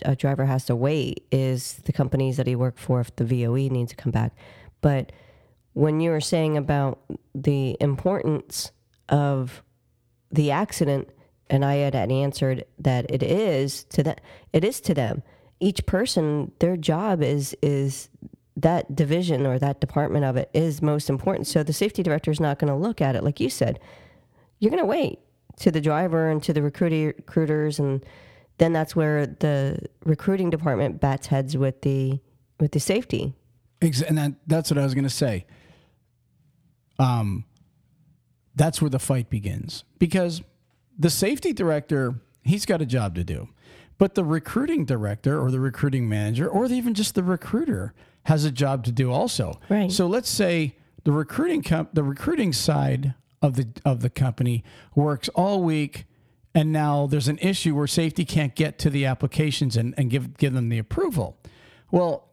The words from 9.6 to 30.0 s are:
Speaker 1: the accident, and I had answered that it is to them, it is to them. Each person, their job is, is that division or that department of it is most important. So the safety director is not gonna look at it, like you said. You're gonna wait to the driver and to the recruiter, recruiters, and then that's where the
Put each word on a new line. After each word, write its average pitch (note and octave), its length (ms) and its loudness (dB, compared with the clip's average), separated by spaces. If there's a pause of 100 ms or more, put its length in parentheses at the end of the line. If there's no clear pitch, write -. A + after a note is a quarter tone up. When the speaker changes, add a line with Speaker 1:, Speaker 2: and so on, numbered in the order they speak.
Speaker 1:
the D3 200 2
accident, C#3+ 580 -2 (400)
and C3+ 140 2
I C#3 120 2
had C#3 200 0
answered C3 680 -2 (140)
that B2 300 0
it B2+ 140 0
is D#3 640 0
to - 180 0
them, D3+ 140 -2 (340)
it D#3+ 140 2
is - 160 -2
to F#3 120 0
them. C3 300 -2 (380)
Each F#3+ 240 0
person, D#3 720 0
their F3+ 160 2
job E3+ 460 0
is, C#3 400 0
is C#3 480 -2 (480)
that D#3 380 2
division D#3 500 2
or B2+ 140 0
that C#3 200 0
department C#3+ 460 0
of B2+ 100 0
it C3+ 180 -2
is D#3 280 0
most D3+ 280 0
important. D3 380 -2
So D#3 160 2
the D3+ 100 -2
safety G3+ 300 -2
director D#3 280 0
is D3+ 80 0
not D#3 200 0
gonna C#3+ 180 0
look G#3 240 -2
at C3+ 140 2
it, - 80 -2
like C#3+ 160 -2
you C4 100 0
said. A#2+ 300 -2 (800)
You're G#3+ 120 4
gonna E4+ 140 0
wait - 340 0 (400)
to F3 120 4
the D#3 100 0
driver D#3+ 480 0
and D#3 140 -2
to - 80 -2
the D3 100 0
recruiter, D#3 560 0
recruiters, D3+ 640 0
and C3+ 240 0 (540)
then E3 140 4
that's D#3+ 240 0
where D3+ 300 2
the C#3+ 520 -2 (280)